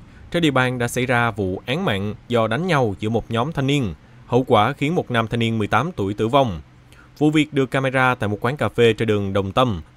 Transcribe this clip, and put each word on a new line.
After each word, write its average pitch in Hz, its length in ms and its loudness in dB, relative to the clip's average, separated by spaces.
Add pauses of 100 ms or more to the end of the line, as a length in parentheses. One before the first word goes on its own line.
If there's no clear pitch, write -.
(300)
trên 170 120 -2
địa 156 80 2
bàn 127 280 0
đã 120 100 -2
xảy 123 180 -2
ra 120 240 0
vụ 98 360 -4
án 160 180 -2
mạng 104 300 -2 (140)
do 113 180 2
đánh 123 200 -2
nhau 131 340 0
giữa 107 80 -4
một 107 220 -2
nhóm 120 220 -2
thanh 135 140 -2
niên. 135 280 0 (320)
Hậu 127 180 2
quả 117 280 4
khiến 147 220 -4
một 135 160 -4
nam 117 180 0
thanh 120 120 -2
niên 113 180 0
mười 104 80 0
tám 123 300 0
tuổi 101 180 -2
tử 110 140 -2
vong. 120 320 2 (580)
Vụ 151 120 2
việc 151 220 2
được 139 180 0
camera 131 440 0
tại 110 140 -2
một 101 120 -2
quán 127 160 -2
cà 113 120 0
phê 117 240 4
trên 113 160 -2
đường 101 240 0
Đồng 98 200 0
Tâm, 120 280 0 (160)